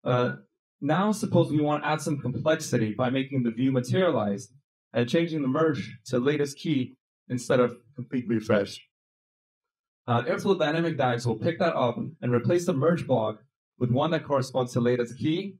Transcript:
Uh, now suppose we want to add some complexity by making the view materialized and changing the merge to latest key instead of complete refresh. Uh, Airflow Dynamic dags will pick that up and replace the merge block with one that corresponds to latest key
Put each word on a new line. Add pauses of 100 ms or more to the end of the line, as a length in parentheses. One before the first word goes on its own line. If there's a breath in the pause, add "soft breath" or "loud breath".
Uh, (460)
now
suppose
we
want
to
add
some
complexity
by
making
the
view
materialized (400)
and
changing
the
merge
to
latest
key (320)
instead
of (180)
complete
refresh. (1300)
Uh,
Airflow
Dynamic
dags
will
pick
that
up (240)
and
replace
the
merge
block (380)
with
one
that
corresponds
to
latest
key